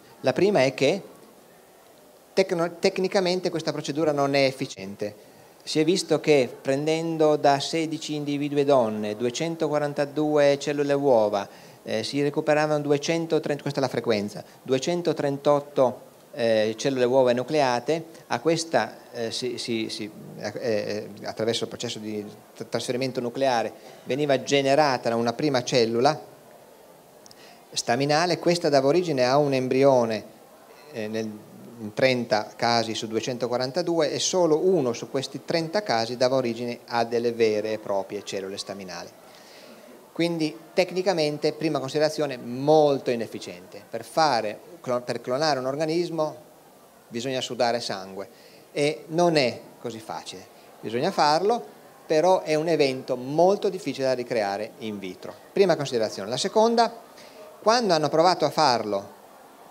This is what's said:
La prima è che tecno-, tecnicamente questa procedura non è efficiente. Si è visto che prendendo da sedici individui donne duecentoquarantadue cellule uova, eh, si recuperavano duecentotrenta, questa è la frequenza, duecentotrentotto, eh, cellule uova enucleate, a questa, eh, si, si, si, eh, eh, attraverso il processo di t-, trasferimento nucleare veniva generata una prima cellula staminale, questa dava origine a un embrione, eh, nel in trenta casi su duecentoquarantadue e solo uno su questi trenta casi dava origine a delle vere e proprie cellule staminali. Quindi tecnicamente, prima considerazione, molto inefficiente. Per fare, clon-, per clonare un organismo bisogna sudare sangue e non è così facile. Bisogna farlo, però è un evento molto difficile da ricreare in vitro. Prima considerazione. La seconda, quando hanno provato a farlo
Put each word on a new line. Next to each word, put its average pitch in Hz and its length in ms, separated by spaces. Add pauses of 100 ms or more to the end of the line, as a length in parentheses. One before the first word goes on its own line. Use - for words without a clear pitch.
(220)
La 131 100
prima 175 320
è 131 100
che 170 280 (1300)
tecno-, 175 480
tecnicamente 185 680
questa 156 240
procedura 151 400
non 139 220
è 139 100
efficiente. 104 840 (340)
Si - 180
è 156 40
visto 160 360
che 143 300 (120)
prendendo 156 720
da 143 240
sedici 156 560
individui 143 480
donne 110 540
duecentoquarantadue 147 1400
cellule 143 360
uova, 110 540 (360)
eh, 110 200
si 143 180
recuperavano 151 600
duecentotrenta, 156 800
questa 143 180
è 139 40
la 127 60
frequenza, 107 540 (200)
duecentotrentotto, 143 1400 (240)
eh, 110 460
cellule 131 280
uova 123 260
enucleate, 131 720 (220)
a 120 120
questa, 143 720
eh, 117 200
si, 120 260
si, 110 320
si, 107 200 (280)
eh, 107 180
eh, 107 540 (140)
attraverso 110 400
il 110 60
processo - 300
di 107 260 (300)
t-, 120 140
trasferimento 127 500
nucleare 120 520 (340)
veniva 139 360
generata 135 720
una 117 200
prima 139 300
cellula 123 560 (1500)
staminale, 147 680
questa 170 300
dava 139 180
origine 151 380
a 131 120
un 147 160
embrione, 127 680 (720)
eh, 110 140
nel 110 220 (500)
in 104 140
trenta 120 600
casi 117 380
su 110 140
duecentoquarantadue 127 1040
e 143 80
solo 165 460
uno 156 280
su 117 160
questi - 360
trenta 165 360
casi 120 360
dava 127 180
origine 120 520
a 117 180
delle 120 260
vere 110 420
e 107 60
proprie 98 440
cellule 98 340
staminali. 92 520 (1040)
Quindi 165 420 (200)
tecnicamente, 170 800
prima 151 260
considerazione, 147 560
molto 135 720
inefficiente. 101 800
Per 113 140
fare, 120 560 (220)
clon-, 123 220
per 117 180
clonare 135 380
un 127 60
organismo 156 840 (600)
bisogna 127 320
sudare 120 400
sangue 98 480 (460)
e 151 340
non 170 300
è 120 240 (180)
così 110 200
facile. 92 460 (360)
Bisogna 123 300
farlo, 185 520 (420)
però 170 360
è 156 140
un 156 120
evento 135 480
molto 165 540
difficile 139 380
da 131 60
ricreare 113 640
in 107 200
vitro. 95 340 (200)
Prima 180 240
considerazione. 113 520
La 123 80
seconda, 226 560 (680)
quando 220 320
hanno 151 160
provato 165 340
a 147 60
farlo 110 680 (540)